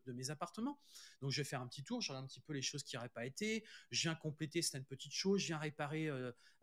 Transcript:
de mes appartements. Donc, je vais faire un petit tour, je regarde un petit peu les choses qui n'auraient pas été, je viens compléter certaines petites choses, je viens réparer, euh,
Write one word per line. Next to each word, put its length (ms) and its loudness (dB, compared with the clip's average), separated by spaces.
de 60 -6
mes 180 -2
appartements. 500 -2
Donc, 100 2
je 100 4
vais 20 2
faire 180 -2
un 60 -4
petit 160 -8
tour, 160 0
je 100 0
regarde 160 -4
un 20 -6
petit 140 -12
peu 120 -6
les 80 0
choses 220 0
qui 120 -6
n'auraient 140 -4
pas 160 -4
été, 400 2
je 140 4
viens 100 4
compléter 480 -2
certaines 240 0
petites 280 -8
choses, 280 6
je 60 0
viens 100 2
réparer, 520 2
euh, 220 0